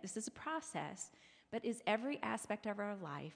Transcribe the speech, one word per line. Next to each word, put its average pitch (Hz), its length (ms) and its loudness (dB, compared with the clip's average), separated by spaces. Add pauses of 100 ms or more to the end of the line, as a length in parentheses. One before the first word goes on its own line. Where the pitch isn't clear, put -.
this - 160 -4
is 220 100 0
a - 40 -4
process, 240 800 -2 (400)
but 226 120 0
is 233 220 0
every 247 380 6
aspect 220 420 0
of 208 140 2
our 208 160 0
life, 151 400 -4